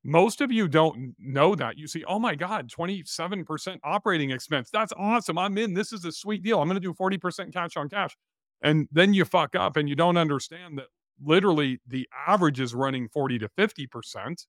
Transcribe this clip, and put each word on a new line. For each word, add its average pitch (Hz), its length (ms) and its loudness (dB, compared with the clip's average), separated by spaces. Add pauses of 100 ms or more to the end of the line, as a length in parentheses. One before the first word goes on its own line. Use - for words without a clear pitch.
Most 170 380 4
of 277 100 0
you 220 160 2
don't 147 540 2
know 143 340 2
that. 131 240 -4
You 151 80 -16
see, 160 180 -10
"Oh 196 140 -2
my 220 160 -2
God, 165 340 -6
twenty-seven 175 760 -6
percent 165 400 -8
operating 165 480 0
expense. 127 400 -4
That's 214 240 -2
awesome. 202 420 0
I'm 196 180 -2
in. 214 180 -2
This 208 180 -4
is 185 120 -12
a 165 60 -6
sweet 196 320 -6
deal. 208 180 2
I'm 147 60 2
gonna 190 140 0
do 175 140 -6
forty 190 220 0
percent 180 380 -8
cash 175 220 -6
on 147 120 -4
cash." 190 280 -4 (460)
And 151 300 4
then 190 220 6
you 180 100 4
fuck 165 320 0
up 156 220 0
and 147 100 0
you 143 60 -2
don't 175 240 4
understand 160 580 -4
that 131 120 -12 (300)
literally 151 680 4
the 127 200 -6 (200)
average 165 340 4
is 120 140 -2
running 131 340 -2
forty 131 300 -2
to 107 100 -6
fifty 185 380 -2
percent 117 640 -12